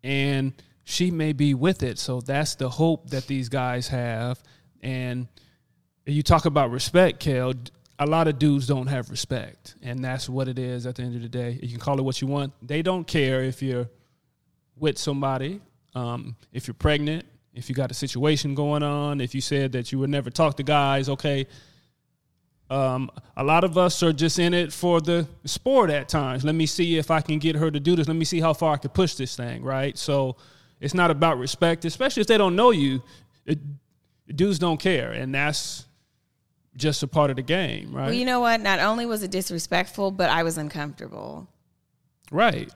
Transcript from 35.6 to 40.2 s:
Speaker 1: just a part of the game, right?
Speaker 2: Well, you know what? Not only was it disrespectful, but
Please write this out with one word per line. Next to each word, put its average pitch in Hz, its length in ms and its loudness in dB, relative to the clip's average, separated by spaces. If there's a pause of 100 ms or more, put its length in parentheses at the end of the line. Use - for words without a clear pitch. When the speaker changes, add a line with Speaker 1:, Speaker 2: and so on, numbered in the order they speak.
Speaker 1:
just 143 240 0
a 143 60 -2
part 147 240 4
of 127 60 -2
the 131 40 -4
game, 135 520 -2
right? 139 120 -4
Speaker 2:
Well, 226 80 0
you 247 120 0
know 247 140 2
what? 233 220 2
Not 196 180 2
only 226 280 2
was 214 160 -2
it 190 80 -6
disrespectful, 190 800 -2
but 185 180 0